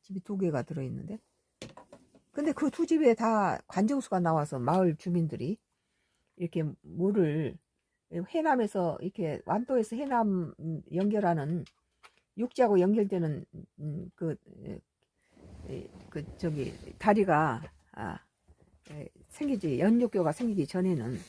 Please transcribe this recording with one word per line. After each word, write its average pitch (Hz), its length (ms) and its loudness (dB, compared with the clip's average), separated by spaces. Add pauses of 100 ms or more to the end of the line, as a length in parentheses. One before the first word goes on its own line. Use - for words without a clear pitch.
집이 190 200 -10
두 208 160 -6
개가 165 260 0
들어있는데. 135 560 -8 (1120)
근데 302 200 -2
그 302 180 0
두 - 160 -2
집에 302 300 6
다 220 420 0 (100)
관정수가 214 520 0
나와서 156 400 0
마을 160 380 2
주민들이 170 600 -2 (760)
이렇게 165 280 -4 (180)
물을 160 760 0 (560)
해남에서, 208 880 0
이렇게 170 440 -4
완도에서 226 500 0
해남 226 580 0 (400)
연결하는, 175 720 0 (720)
육지하고 226 440 4
연결되는, 190 640 0 (340)
음, 151 360 -8
그, 165 200 -4 (300)
에, - 140 -12 (920)
에, - 200 -12 (200)
그, 147 140 -8 (140)
저기, 151 360 -4 (260)
다리가, 165 640 4 (300)
아, 104 260 -10 (720)
에, 151 180 -14 (200)
생기지, 202 500 -2
연육교가 202 540 4
생기기 196 340 0
전에는 165 480 0 (140)